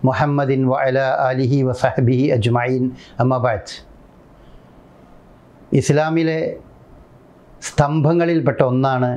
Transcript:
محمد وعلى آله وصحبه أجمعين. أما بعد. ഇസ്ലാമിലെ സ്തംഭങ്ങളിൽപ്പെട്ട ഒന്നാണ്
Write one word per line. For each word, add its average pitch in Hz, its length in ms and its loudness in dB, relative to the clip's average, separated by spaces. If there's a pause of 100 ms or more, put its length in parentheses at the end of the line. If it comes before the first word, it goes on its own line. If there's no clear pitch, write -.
محمد 143 440 0 (200)
وعلى 135 340 0 (260)
آله 131 220 0 (140)
وصحبه 127 540 0 (160)
أجمعين. 120 460 0 (380)
أما 127 240 2
بعد. 113 200 -2 (2250)
ഇസ്ലാമിലെ 160 600 0 (1300)
സ്തംഭങ്ങളിൽപ്പെട്ട 156 920 0 (120)
ഒന്നാണ് 131 460 0